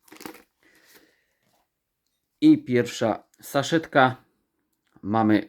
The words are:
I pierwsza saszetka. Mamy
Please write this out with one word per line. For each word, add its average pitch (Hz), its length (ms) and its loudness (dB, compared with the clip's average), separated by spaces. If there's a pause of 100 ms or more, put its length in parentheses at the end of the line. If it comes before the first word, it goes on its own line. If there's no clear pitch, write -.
(2500)
I 151 180 6
pierwsza 120 680 -4 (160)
saszetka. 139 840 -2 (760)
Mamy 107 460 0